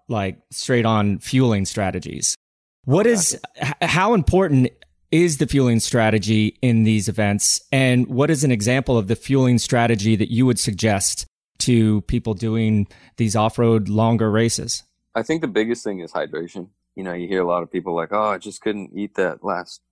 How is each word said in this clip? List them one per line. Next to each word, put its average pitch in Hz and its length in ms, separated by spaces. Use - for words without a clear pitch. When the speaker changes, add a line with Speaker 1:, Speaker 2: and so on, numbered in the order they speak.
Speaker 1:
like, 98 320
straight 120 360
on 104 320
fueling 117 480
strategies. 90 720
What 170 220
is, 226 320
Speaker 2:
Gotcha. 131 240
Speaker 1:
h-, 170 80
how 190 240
important 160 540
is 160 260
the 151 80
fueling 123 320
strategy 107 840
in 117 200
these 107 260
events? 104 520
And 127 380
what 139 220
is 147 140
an 139 60
example 123 480
of 101 80
the 110 80
fueling 127 440
strategy 113 580
that 98 160
you 123 140
would 120 120
suggest 104 680
to 110 440
people 113 320
doing 110 540
these 110 200
off-road 110 520
longer 110 420
races? 113 520
Speaker 2:
I 113 80
think 160 200
the 147 60
biggest 110 360
thing 98 160
is 82 120
hydration. 85 560
You 95 80
know, 90 80
you 87 160
hear 92 120
a 90 60
lot 87 160
of 82 80
people 90 240
like, 82 180
"Oh, 107 180
I 95 80
just 95 240
couldn't 104 340
eat 101 180
that 87 300
last 90 360